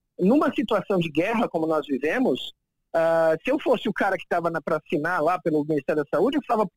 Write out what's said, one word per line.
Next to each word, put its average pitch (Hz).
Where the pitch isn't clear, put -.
numa 269
situação 208
de 165
guerra 185
como 160
nós 156
vivemos, 151
ah, 165
se 247
eu 294
fosse 254
o 196
cara 190
que -
tava 170
na, 165
pra 156
assinar 165
lá 170
pelo 151
Ministério 151
da -
Saúde, 226
eu 277
falava, 214